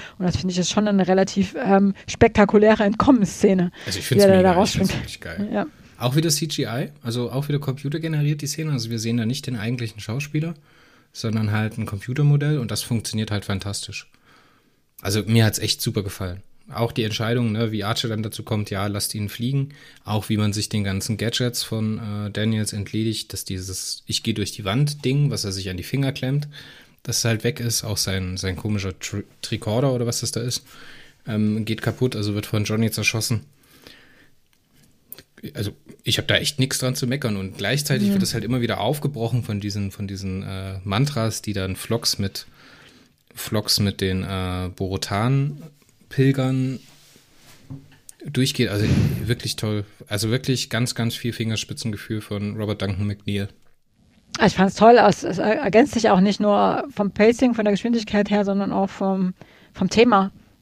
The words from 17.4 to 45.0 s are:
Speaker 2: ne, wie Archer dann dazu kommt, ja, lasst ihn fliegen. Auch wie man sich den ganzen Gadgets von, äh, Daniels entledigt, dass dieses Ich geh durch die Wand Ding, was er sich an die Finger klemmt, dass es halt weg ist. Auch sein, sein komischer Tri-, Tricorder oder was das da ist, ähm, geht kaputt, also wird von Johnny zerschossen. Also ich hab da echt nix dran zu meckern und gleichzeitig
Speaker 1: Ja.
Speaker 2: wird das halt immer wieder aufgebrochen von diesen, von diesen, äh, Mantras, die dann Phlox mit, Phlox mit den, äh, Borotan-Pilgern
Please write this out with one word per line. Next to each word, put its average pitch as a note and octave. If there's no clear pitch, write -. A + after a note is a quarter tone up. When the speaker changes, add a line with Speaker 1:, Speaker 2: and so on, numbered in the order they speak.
Speaker 2:
ne, A2
wie G#2
Archer A2+
dann A2
dazu G#2+
kommt, G#2+
ja, G2
lasst G2+
ihn G#2
fliegen. C3+
Auch G#2+
wie G#2+
man G#2
sich G#2
den G#2+
ganzen G2
Gadgets A#2
von, A2
äh, G#2
Daniels G#2+
entledigt, A2
dass -
dieses F#2
Ich -
geh A#2
durch G2+
die -
Wand C3+
Ding, C#3
was G#2+
er G2+
sich F#2+
an F#2
die F2+
Finger C3+
klemmt, C#3+
dass -
es -
halt A2+
weg B2
ist. A#2
Auch G#2
sein, F#2
sein F#2+
komischer G2
Tri-, -
Tricorder A#2
oder A#2+
was A#2
das A#2
da -
ist, B2
ähm, G#2+
geht A2
kaputt, B2
also G#2
wird G2+
von G#2+
Johnny A2
zerschossen. G#2+
Also G2+
ich -
hab -
da G#2
echt -
nix C3
dran B2+
zu C3
meckern A#2+
und F#2+
gleichzeitig C#3
Speaker 1:
Ja. G3+
Speaker 2:
wird F#3+
das -
halt A2+
immer B2
wieder G#2+
aufgebrochen A#2
von G#2
diesen, G2+
von G2+
diesen, F#2+
äh, F#2+
Mantras, A2+
die G#2+
dann F#2+
Phlox -
mit, -
Phlox -
mit G2+
den, F#2
äh, F#2
Borotan-Pilgern C3